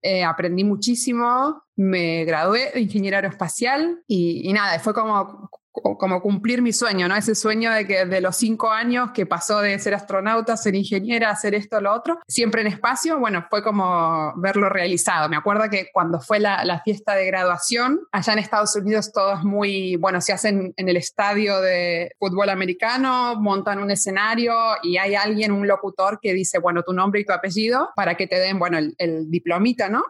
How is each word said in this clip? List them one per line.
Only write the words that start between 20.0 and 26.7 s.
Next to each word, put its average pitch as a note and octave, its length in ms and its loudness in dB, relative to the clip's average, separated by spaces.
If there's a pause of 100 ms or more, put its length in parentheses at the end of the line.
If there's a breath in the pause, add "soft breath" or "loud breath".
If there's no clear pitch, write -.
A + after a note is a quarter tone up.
se G3 140 -2
hacen F#3+ 440 0
en F#3+ 120 -2
el F3+ 80 4
estadio G3+ 640 0
de F3 560 0
fútbol G3 320 0
americano, A#3+ 920 0
montan G3 380 0
un G3+ 140 -2
escenario A3 640 0 (260)
y F3 160 0
hay G3 160 0
alguien, G#3 380 0
un G3+ 160 0
locutor G3 520 0
que G3 140 0
dice, F#3+ 240 0
bueno, F3 240 2